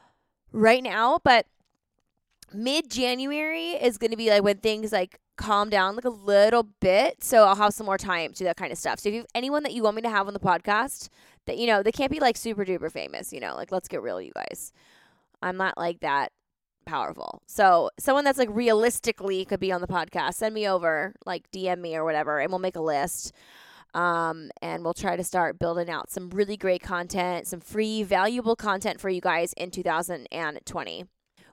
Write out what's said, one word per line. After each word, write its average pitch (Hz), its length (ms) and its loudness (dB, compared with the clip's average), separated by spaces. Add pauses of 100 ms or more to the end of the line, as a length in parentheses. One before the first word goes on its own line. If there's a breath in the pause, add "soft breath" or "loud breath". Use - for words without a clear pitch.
(500 soft breath)
right 226 320 4
now, 233 400 0
but - 240 6 (1080)
mid-January 277 1200 -2
is 240 220 0
gonna 226 200 -2
be, 226 120 0
like, 208 140 8
when 202 140 2
things, 214 340 -2
like, 190 300 -2 (160)
calm 208 340 0
down, 196 240 2
like, 240 100 -8
a 254 60 0
little 208 540 6 (160)
bit, 196 420 4
so 220 220 8
I'll 196 100 8
have 208 180 4
some 220 140 -8
more 196 100 0
time 175 360 -4
to - 60 -18
do 190 60 -4
that 170 120 0
kind 170 160 -8
of - 60 -8
stuff. 131 200 -4
So - 100 -4
if 208 60 0
you 233 60 -6
have 226 160 -16
anyone 277 260 0
that 277 100 -4
you 226 120 -2
want 208 100 4
me 226 80 -6
to 233 80 -2
have 202 160 2
on 202 80 -8
the 202 60 -6
podcast 202 720 0 (360 soft breath)
that, - 120 -4
you 233 100 0
know, 202 160 4
they 214 80 4
can't 269 180 -2
be, 311 80 -4
like, 254 180 2
super 202 280 -4
duper 180 260 -4
famous, 71 420 -10
you - 60 -12
know, 92 160 -8
like, 76 160 -10
let's 185 160 -4
get 139 160 -6
real, 95 180 -6
you - 140 -14
guys. - 380 -12 (680 soft breath)
I'm 185 160 -6
not, 190 220 -2
like, 170 220 -4
that 143 320 0 (540)
powerful. 120 600 -8
So 180 420 6 (120)
someone 277 240 2
that's, 277 160 2
like, 233 100 2
realistically 214 920 0
could 190 160 -4
be 190 100 -2
on 180 100 -2
the 180 60 -6
podcast, 175 480 -4
send 220 180 -2
me 214 140 -2
over, 170 480 0 (100)
like, 180 280 -10
D 185 160 -4
M 180 120 -2
me 170 140 -6
or 160 100 -2
whatever, 151 360 0
and 156 100 -2
we'll 185 80 -2
make 185 160 -4
a 165 80 -6
list. 143 500 -2 (600 loud breath)
Um, 165 560 -2 (100)
and 170 220 -8
we'll 170 120 -2
try 185 200 -4
to 175 80 -4
start 170 380 -2
building 170 280 -2
out 160 220 -8
some 180 200 -10
really 202 260 -2
great 185 260 0
content, 180 640 -4
some 175 140 -10
free, 214 420 -2
valuable 220 540 0
content 202 440 -4
for 202 80 -4
you 185 120 -2
guys 170 320 0
in 180 180 -10
two 175 140 -8
thousand 165 480 -4
and 156 320 -6
twenty. 113 400 -10 (480 soft breath)